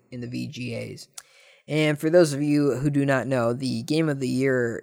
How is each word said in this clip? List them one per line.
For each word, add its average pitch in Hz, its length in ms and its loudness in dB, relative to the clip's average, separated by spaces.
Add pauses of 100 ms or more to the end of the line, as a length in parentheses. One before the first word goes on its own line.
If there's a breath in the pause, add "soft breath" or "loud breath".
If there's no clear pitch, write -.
(100)
in 123 100 -12
the 120 80 -10
V 123 180 -8
G 120 280 -10
As. 113 340 -12 (580 loud breath)
And 151 320 0
for 160 100 0
those 165 240 6
of 139 100 -4
you 147 340 2
who 143 120 0
do 139 160 2
not 131 220 0
know, 123 260 0
the 123 300 -4
Game 156 260 0
of 139 120 -2
the 127 80 -2
Year 127 540 0